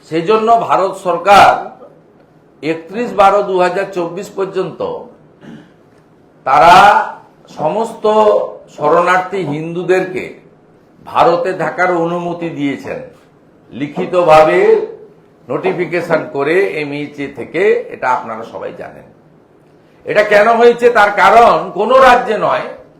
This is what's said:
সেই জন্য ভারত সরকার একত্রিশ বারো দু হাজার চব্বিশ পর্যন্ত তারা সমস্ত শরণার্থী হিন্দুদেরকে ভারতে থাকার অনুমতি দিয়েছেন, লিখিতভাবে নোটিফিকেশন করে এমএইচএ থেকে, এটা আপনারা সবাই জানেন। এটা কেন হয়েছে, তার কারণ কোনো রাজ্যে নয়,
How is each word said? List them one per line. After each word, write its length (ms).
সেই 140
জন্য 380
ভারত 360
সরকার 800
একত্রিশ 500
বারো 300
দু 180
হাজার 320
চব্বিশ 380
পর্যন্ত 760
তারা 600
সমস্ত 580
শরণার্থী 680
হিন্দুদেরকে 1040
ভারতে 480
থাকার 440
অনুমতি 540
দিয়েছেন, 480
লিখিতভাবে 1160
নোটিফিকেশন 840
করে 480
এমএইচএ 560
থেকে, 540
এটা 200
আপনারা 340
সবাই 340
জানেন। 260
এটা 180
কেন 260
হয়েছে, 420
তার 220
কারণ 580
কোনো 280
রাজ্যে 400
নয়, 300